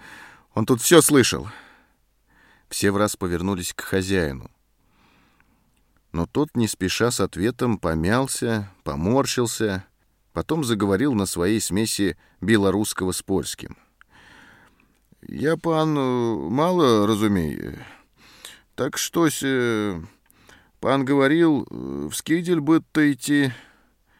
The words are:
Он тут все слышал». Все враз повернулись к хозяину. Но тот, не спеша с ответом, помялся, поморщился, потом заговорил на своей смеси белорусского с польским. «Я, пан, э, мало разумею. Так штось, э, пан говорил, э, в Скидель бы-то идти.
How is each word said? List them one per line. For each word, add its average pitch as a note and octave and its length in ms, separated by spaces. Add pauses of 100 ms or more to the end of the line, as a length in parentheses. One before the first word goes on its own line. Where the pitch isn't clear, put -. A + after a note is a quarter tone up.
(560)
Он A2 100
тут A#2+ 160
все E3 220
слышал». A2+ 440 (1300)
Все - 160
враз G2+ 260
повернулись F2+ 560
к - 100
хозяину. F#2 680 (1600)
Но E2 140
тот, D3 300
не A2+ 120
спеша A2 440
с - 80
ответом, G#2+ 580
помялся, G#2 920 (120)
поморщился, G#2+ 1000 (460)
потом D#3 320
заговорил A2 500
на G2 140
своей F#2 340
смеси G2 560 (240)
белорусского G2 720
с - 100
польским. - 560 (1400)
«Я, D3 340
пан, D#3 400
э, B2 400 (140)
мало C#3 560
разумею. G2 720 (960)
Так - 240
штось, - 460
э, A2+ 580 (800)
пан C3+ 260
говорил, C#3+ 640
э, C2+ 420
в - 40
Скидель E3+ 440
бы-то D3+ 520
идти. C#3 400 (680)